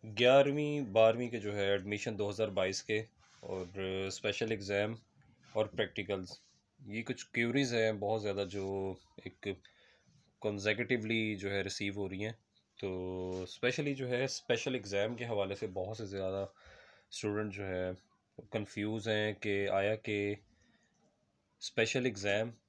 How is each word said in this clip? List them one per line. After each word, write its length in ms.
ग्यारहवीं, 840
बारहवीं 360
के 100
जो 140
है 220
एडमिशन 420
दो 120
हज़ार 220
बाईस 320
के 180
और 240
स्पेशल 420
एग्ज़ाम 440
और 100
प्रैक्टिकल्स, 720
ये 220
कुछ 200
क्वेरीज 520
हैं 260
बहुत 200
ज़्यादा 240
जो 200
एक 280
consecutively 920
जो 140
है 120
रिसीव 360
हो 80
रही 160
हैं। 120
तो 120
specially 480
जो 120
है 200
स्पेशल 500
एग्ज़ाम 380
के 100
हवाले 300
से 120
बहुत 320
से 80
ज़्यादा 460
स्टूडेंट 400
जो 120
है 320
कन्फ्यूज 560
हैं 260
कि 320
आया 280
कि 420
स्पेशल 440
एग्ज़ाम 460